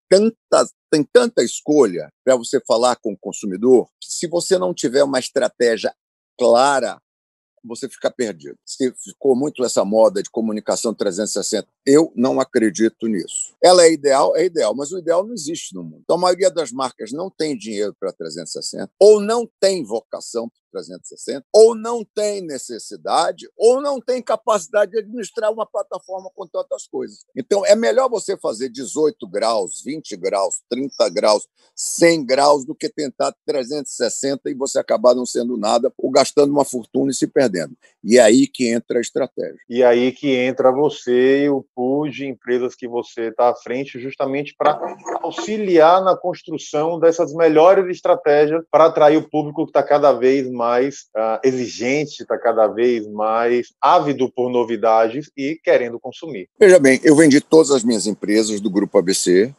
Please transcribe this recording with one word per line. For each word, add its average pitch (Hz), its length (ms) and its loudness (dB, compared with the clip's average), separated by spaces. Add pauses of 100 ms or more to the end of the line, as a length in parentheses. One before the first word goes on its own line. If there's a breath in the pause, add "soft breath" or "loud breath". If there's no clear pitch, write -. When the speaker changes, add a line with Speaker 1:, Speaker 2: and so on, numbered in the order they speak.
Speaker 1:
tanta, 190 600 0 (200)
tem 156 120 2
tanta 240 400 2
escolha 107 680 0 (140)
pra 131 120 2
você 120 300 -4
falar 120 300 0
com 107 160 -8
o 92 60 -12
consumidor, 107 680 0 (140)
que - 100 -20
se - 160 -8
você 170 300 -2
não 180 160 -4
tiver 139 300 -2
uma 139 160 0
estratégia 120 760 -2 (460)
clara, 120 600 2 (640)
você 117 240 -12
fica - 220 -6
perdido. 82 520 -8
Se - 300 -4 (100)
ficou - 320 -2
muito 131 300 -4
essa 107 220 -2
moda 101 360 2
de - 60 -14
comunicação 107 640 -6
trezentos 101 380 -6
e - 20 -10
sessenta. 101 340 -6 (200)
Eu 151 280 4
não 131 260 0
acredito 110 680 -2
nisso. - 560 -8
Ela 180 220 6
é 165 80 6
ideal? 143 440 0
É 160 80 0
ideal, 143 300 -2
mas 143 180 -8
o 190 60 -10
ideal 165 260 -2
não 226 80 -12
existe 165 420 -12
no 180 80 -12
mundo. 80 200 -18
Então, - 140 -2
a 175 40 -8
maioria 180 300 0
das 151 200 -6
marcas 120 400 -8
não 170 200 -10
tem 151 260 -6
dinheiro 104 420 -8
pra 92 140 -8
trezentos 80 420 -14
e 71 80 -10
sessenta, 87 280 -12 (100)
ou 208 200 6
não 226 280 -4 (100)
tem 190 240 -2
vocação 113 640 -10
pra - 340 -16
trezentos - 280 -20
e - 60 -20
sessenta, 131 380 -12
ou 226 200 8
não 226 300 -8
tem 208 380 -6
necessidade, 127 1120 -6
ou 247 240 2
não 285 200 -4
tem 254 200 -6
capacidade 208 720 -2
de 226 60 -4
administrar 214 520 -6
uma 226 140 -8
plataforma 190 720 -10
com 190 120 -14
tantas - 420 -10
coisas. 120 320 -10 (160)
Então, 202 280 -4
é 190 100 6
melhor 233 360 2
você 196 260 -6
fazer 131 320 -8
dezoito 127 600 -4
graus, 101 540 -4
vinte 139 340 -12
graus, 95 520 -4
trinta 131 400 -2
graus, 107 380 0 (280)
cem 165 500 0
graus, 139 420 2
do 151 80 -12
que 151 140 -8
tentar 139 440 -6 (140)
trezentos 143 460 -6
e - 40 -14
sessenta 139 540 -4
e 147 40 -8
você 131 240 -4
acabar 123 360 2
não 127 100 -2
sendo 120 320 -4
nada, 117 400 0
ou - 140 -4
gastando 143 400 2
uma 143 140 0
fortuna 135 480 -4
e - 20 -8
se - 140 -4
perdendo. 92 480 -6 (260 soft breath)
E 110 160 4
é 120 40 10
aí 123 260 6
que 123 200 -4
entra 120 300 -4
a - 20 0
estratégia. - 560 -8 (120)
Speaker 2:
E 120 160 0
aí 123 260 4
que 135 240 -4
entra 127 380 2
você 135 720 0
e 147 40 0
o 139 160 -2 (100)
pool 135 340 -4
de 131 180 -10
empresas 123 480 -6
que 123 140 -14
você 117 440 -8
tá 120 180 2
à 117 40 -4
frente, 127 460 -10
justamente 135 560 -8
pra 147 220 0 (440)
auxiliar 180 800 2
na 185 140 0
construção 165 840 -6
dessas 165 360 0
melhores 165 600 6
estratégias 156 760 2
pra 156 160 6
atrair 156 300 4
o 151 120 -2
público 151 380 -4
que - 60 -20
tá 143 100 2
cada 143 300 4
vez 127 380 0
mais, 123 640 -2
ah, 110 300 -2
exigente, 127 800 -4
tá 110 140 -4
cada 110 280 2
vez 113 400 0
mais 110 640 -2 (120)
ávido 143 520 0
por 123 180 -4
novidades 113 840 0
e 139 260 -8
querendo 123 380 0
consumir. 123 480 -14 (100)
Speaker 1:
Veja 185 200 8
bem, 135 260 6
eu 151 100 8
vendi 147 260 6
todas 156 300 4
as 131 140 2
minhas 113 220 -2
empresas 107 540 -2
do 104 100 -4
Grupo 98 280 0
A 92 40 4
B 90 100 -2
C, 98 460 2